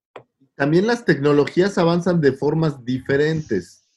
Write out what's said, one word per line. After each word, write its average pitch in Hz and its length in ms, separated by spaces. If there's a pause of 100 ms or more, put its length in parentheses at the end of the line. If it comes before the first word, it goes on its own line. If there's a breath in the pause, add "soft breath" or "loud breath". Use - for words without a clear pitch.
(540)
También 160 320
las 233 200
tecnologías 147 720
avanzan 175 420
de 135 120
formas 147 520
diferentes. 139 1120